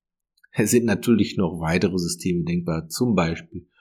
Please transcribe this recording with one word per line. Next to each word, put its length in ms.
Es 180
sind 140
natürlich 520
noch 240
weitere 380
Systeme 460
denkbar, 440
zum 260
Beispiel 520